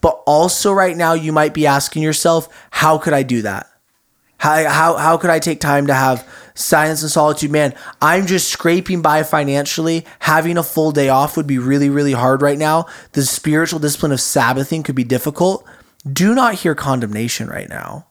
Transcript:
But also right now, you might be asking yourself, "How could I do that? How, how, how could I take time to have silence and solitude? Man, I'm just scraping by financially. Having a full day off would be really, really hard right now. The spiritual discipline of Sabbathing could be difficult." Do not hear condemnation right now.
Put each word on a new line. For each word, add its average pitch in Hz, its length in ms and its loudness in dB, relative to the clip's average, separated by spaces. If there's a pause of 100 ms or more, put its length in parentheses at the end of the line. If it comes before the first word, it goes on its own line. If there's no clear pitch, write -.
But 160 240 0
also 170 480 2
right 185 240 2
now, 165 160 0
you 156 200 -2
might 151 200 2
be 151 140 0
asking 143 360 0
yourself, 160 460 0 (220)
"How 156 260 2
could 156 160 -2
I 139 100 2
do 120 200 -2
that? 98 240 -6 (720)
How, 156 280 2
how, 156 300 2
how 160 220 2
could 180 100 0
I 165 100 4
take 151 220 -4
time 143 260 0
to 139 60 0
have 131 340 0 (280)
silence 156 480 0
and 151 80 -6
solitude? 151 400 0
Man, 147 240 0 (260)
I'm 180 260 2
just 180 220 0
scraping 175 540 -2
by 156 200 2
financially. 156 840 -2 (140)
Having 160 360 0
a 170 60 0
full 156 300 0
day 143 180 2
off 139 260 2
would 156 100 -4
be 139 120 0
really, 139 320 2
really 143 220 0
hard 127 280 2
right 143 160 2
now. 156 300 0 (260)
The 139 140 0
spiritual 160 540 -2
discipline 147 320 -2
of 127 80 -2
Sabbathing 135 600 -2
could 139 120 -6
be 127 100 -2
difficult." 151 580 -2 (480)
Do 180 240 2
not 240 200 2
hear 170 200 -2
condemnation 117 720 -4
right - 200 -10
now. - 420 -14